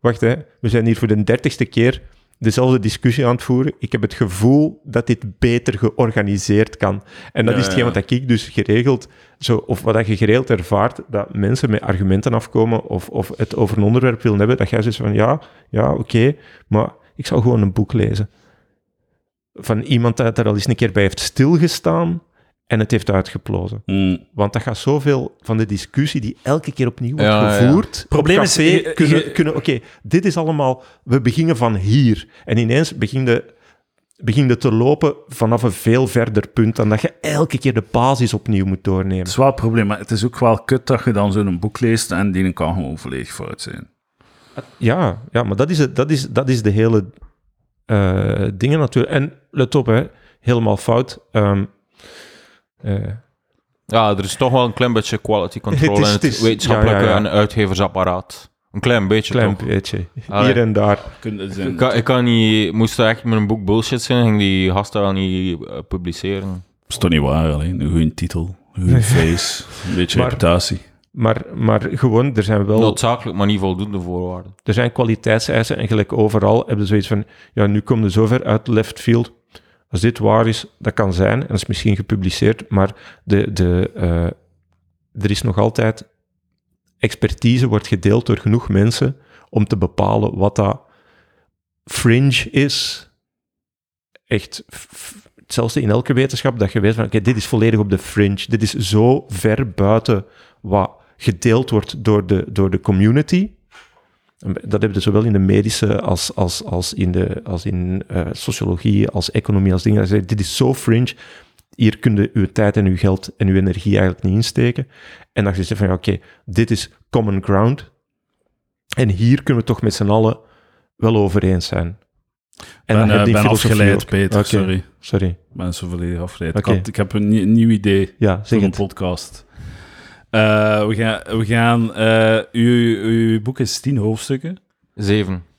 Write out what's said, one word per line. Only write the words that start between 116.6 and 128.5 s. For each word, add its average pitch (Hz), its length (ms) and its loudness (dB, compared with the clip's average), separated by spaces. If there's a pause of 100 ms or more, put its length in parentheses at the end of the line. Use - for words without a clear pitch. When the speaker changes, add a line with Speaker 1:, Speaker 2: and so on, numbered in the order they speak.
Speaker 1:
is - 200 -4 (200)
common 104 340 0
ground. 107 460 0 (1080)
En 123 120 2
hier 113 340 2
kunnen 117 200 0
we - 60 -6
toch 117 140 -2
met 110 120 0
z'n 101 140 -2
allen 110 300 2 (580)
wel 113 200 2
over 98 260 2
eens 92 240 0
zijn. 87 200 -4 (1000)
En 110 120 0
Speaker 2:
Ben, - 20 -
Speaker 1:
dan 110 100 4
heb 104 120 4
Speaker 2:
eh, 104 60 4
Speaker 1:
je 117 60 4
Speaker 2:
ben 104 100 2
Speaker 1:
filosofie 110 280 2
Speaker 2:
afgeleid, 104 320 4
Speaker 1:
ook. - 60 -14
Speaker 2:
Peter, 98 300 0
Speaker 1:
Oké, 101 100 0
Speaker 2:
sorry. 95 360 0 (160)
Speaker 1:
sorry. 95 280 -2
Speaker 2:
Ik 87 80 -6 (200)
ben 90 180 -6
zo 90 140 -10
volledig 87 320 -6
afgeleid. 85 360 -6
Speaker 1:
Oké. 104 140 -2
Speaker 2:
Ik 107 60 4
had, 92 100 -4
ik - 100 -10
heb 101 160 -2
een 104 160 0
nie-, 107 180 2
nieuw 113 220 4
idee 98 500 2
Speaker 1:
Ja, 101 180 2
Speaker 2:
voor 104 100 -10
Speaker 1:
zeg 113 120 0